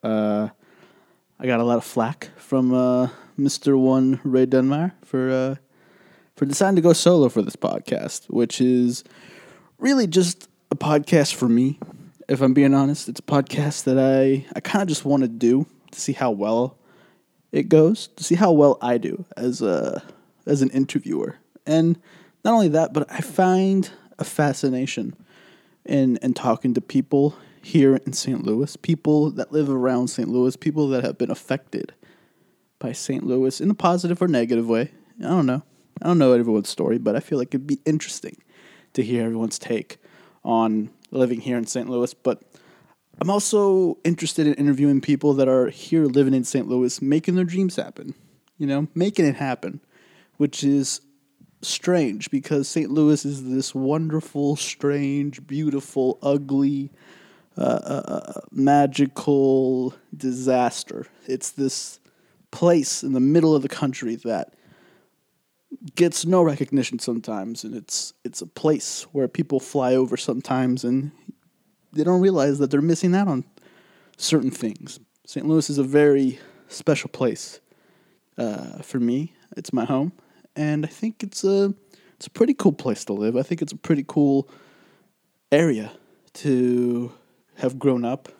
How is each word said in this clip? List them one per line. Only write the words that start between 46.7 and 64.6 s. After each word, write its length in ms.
making 360
their 80
dreams 320
happen, 400
you 80
know, 300
making 300
it 100
happen, 460
which 260
is 380
strange 720
because 360
Saint 220
Louis 340
is 240
this 280
wonderful, 800
strange, 920
beautiful, 760
ugly, 680
uh, 60
uh, 460
uh, 340
magical 1400
disaster. 880
It's 240
this 480
place 540
in 100
the 60
middle 340
of 80
the 80
country 460
that 380